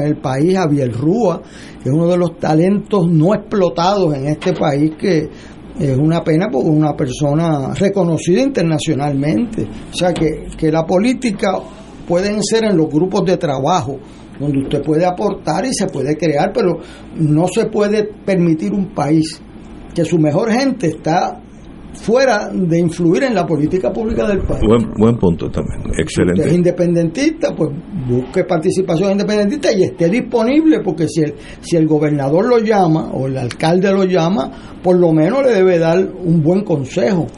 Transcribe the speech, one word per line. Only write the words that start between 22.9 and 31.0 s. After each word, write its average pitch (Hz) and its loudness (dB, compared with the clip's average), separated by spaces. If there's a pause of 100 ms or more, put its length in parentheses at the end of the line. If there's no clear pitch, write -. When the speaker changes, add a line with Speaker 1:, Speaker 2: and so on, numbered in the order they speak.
Speaker 1:
en 247 0
la 175 2
política 160 0
pública 226 -2
del 196 0
país. - -2
Speaker 2:
Buen, 113 4
buen 117 4
punto 85 0
también, - -4 (160)
excelente. 87 0
Speaker 1:
Si - 2
usted - 2
es 170 4
independentista, 175 0
pues 147 -2 (380)
busque 127 0
participación 180 0
independentista 208 0
y 185 2
esté 165 0
disponible, 247 2
porque 160 -2